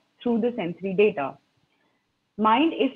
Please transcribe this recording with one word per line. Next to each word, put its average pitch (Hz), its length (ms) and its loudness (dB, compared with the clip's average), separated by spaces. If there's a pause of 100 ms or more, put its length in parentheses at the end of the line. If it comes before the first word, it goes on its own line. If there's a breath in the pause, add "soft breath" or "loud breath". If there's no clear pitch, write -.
(220)
through 233 180 0
the 240 160 -2
sensory 185 380 -6
data. 185 420 0 (1000)
Mind 233 340 4
is 269 240 0